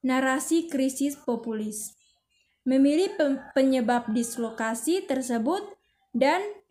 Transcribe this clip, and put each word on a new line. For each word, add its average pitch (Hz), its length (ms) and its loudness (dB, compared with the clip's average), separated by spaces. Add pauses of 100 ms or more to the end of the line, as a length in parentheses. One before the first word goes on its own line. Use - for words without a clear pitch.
narasi 269 640 0
krisis 269 480 -2
populis. 220 800 -6 (680)
Memilih 285 500 4
pem-, 285 240 2 (160)
penyebab 247 560 2
dislokasi 233 960 -2
tersebut 262 560 -2 (480)
dan 294 300 2 (280)